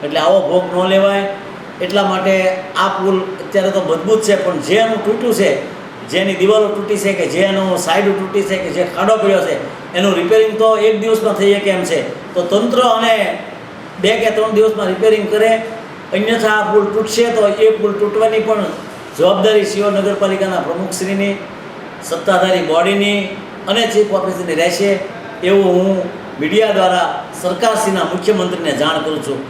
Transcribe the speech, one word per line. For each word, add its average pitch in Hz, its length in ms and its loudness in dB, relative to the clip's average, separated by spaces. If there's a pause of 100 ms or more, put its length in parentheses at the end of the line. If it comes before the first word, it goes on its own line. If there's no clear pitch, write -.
એટલે 147 160 -2
આવો 175 180 4 (120)
ભોગ 180 140 2 (100)
ન 185 200 0
લેવાય 196 300 2 (600)
એટલા 196 280 0
માટે 185 220 0 (480)
આ 196 60 2 (100)
પુલ 190 180 2 (260)
અત્યારે 185 340 0
તો 190 120 0
મજબૂત 185 380 2
છે, 202 100 4
પણ 180 320 -2
જે 185 160 2
એનું 226 220 -2
તૂટ્યું 233 280 0
છે, 190 140 2 (640)
જેની 185 300 -2
દિવાલો 208 360 4
તૂટી 196 260 -2
છે 190 160 0
કે 165 140 0
જે 175 160 0
એનો 196 160 0 (140)
સાઈડ 196 420 0
તૂટી 196 280 -2
છે 190 160 -2
કે 165 120 -4
જે 180 60 0 (120)
ખાડો 202 280 2
પડ્યો 196 240 2
છે, - 100 -2 (380)
એનું 185 200 2
રિપેરિંગ 214 440 4
તો 220 180 4
એક 214 240 4
દિવસમાં 220 380 0
થઈ 202 160 4
શકે 202 160 0
એમ 180 200 0
છે. 160 80 0 (360)
તો 180 80 0
તંત્ર 226 380 2 (160)
અને 226 180 2 (880)
બે 196 80 4 (100)
કે 220 160 2
ત્રણ 214 180 0
દિવસમાં 208 380 2
રિપેરિંગ 214 420 2
કરે, 220 160 4 (640)
અન્યથા 214 460 0
આ 208 120 0
પુલ 208 140 -2 (100)
તૂટશે 220 300 0 (120)
તો 220 60 2 (220)
એ 220 60 8 (100)
પુલ 208 200 0
તૂટવાની 214 480 2
પણ 208 160 0 (540)
જવાબદારી 190 520 4
શિહોર 202 220 0
નગરપાલિકાના 190 760 0
પ્રમુખશ્રીની, 190 680 -4 (680)
સત્તાધારી 180 680 2
બોડીની 202 500 2 (460)
અને 214 160 0 (100)
ચીફ 208 200 2
ઓફિસરની 180 500 -2
રહેશે, 180 280 2 (520)
એવું 190 320 4
હું 185 160 4 (500)
મીડિયા 196 380 2
દ્વારા 185 300 2 (320)
સરકારશ્રીના 190 720 0
મુખ્યમંત્રીને 180 680 0
જાણ 156 240 0
કરું 151 240 -4
છું. 135 240 -4